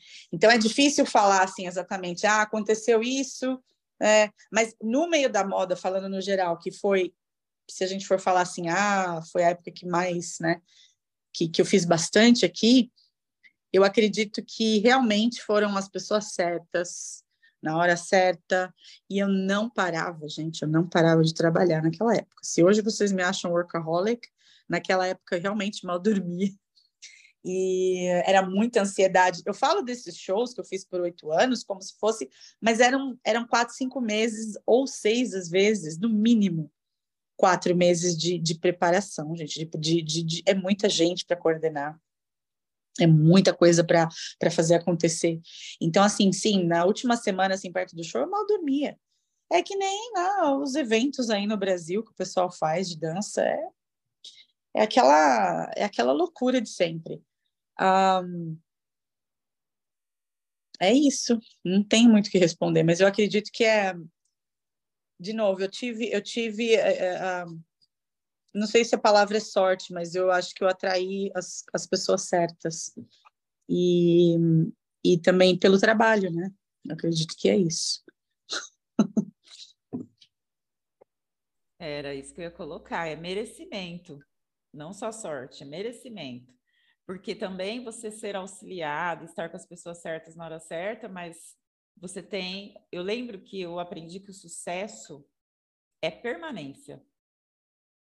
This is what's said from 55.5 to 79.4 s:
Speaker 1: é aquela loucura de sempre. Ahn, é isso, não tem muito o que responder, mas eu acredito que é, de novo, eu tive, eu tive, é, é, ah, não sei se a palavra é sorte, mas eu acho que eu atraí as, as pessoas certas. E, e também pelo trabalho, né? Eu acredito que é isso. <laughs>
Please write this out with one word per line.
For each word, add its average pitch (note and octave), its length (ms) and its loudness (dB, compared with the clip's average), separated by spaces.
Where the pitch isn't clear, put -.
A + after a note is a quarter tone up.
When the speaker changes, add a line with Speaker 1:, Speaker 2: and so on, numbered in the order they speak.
Speaker 1:
é - 80 -2
aquela B3 300 0
loucura C4 480 0
de G#3 80 -8
sempre. E3 520 -6
Ahn, F#3 800 0
é F#3+ 140 4
isso, B3+ 460 2
não F#3+ 200 2
tem A3+ 260 6
muito G#3 180 6
o - 40 -16
que G3 60 4
responder, E3+ 460 2
mas E3+ 160 4
eu F#3+ 80 6
acredito G3+ 440 0
que - 120 -2
é, G#3+ 300 2
de F3+ 140 -8
novo, G3 280 0
eu F#3+ 80 -4
tive, A#3 420 -6
eu G3+ 100 -2
tive, A3+ 540 -2
é, F#3+ 220 2
é, F3+ 200 -4
ah, F3+ 280 -6
não G#3 140 -2
sei A#3 160 4
se A3+ 120 -4
a - 40 2
palavra G#3 380 4
é - 20 -2
sorte, F#3+ 540 0
mas E3+ 200 -8
eu F#3 180 0
acho F3+ 220 0
que - 100 -6
eu F#3+ 40 4
atraí F#3+ 680 -2
as, - 280 -10
as E3+ 140 -4
pessoas F#3+ 360 0
certas. E3+ 680 -4
E, F3 680 4
e F3 140 4
também F#3 400 4
pelo G3 220 6
trabalho, G#3+ 520 2
né? F3 200 -4
Eu - 80 -10
acredito E3 440 -4
que F#3+ 120 2
é G3+ 60 4
isso. E3 480 -2
<laughs> - 360 -2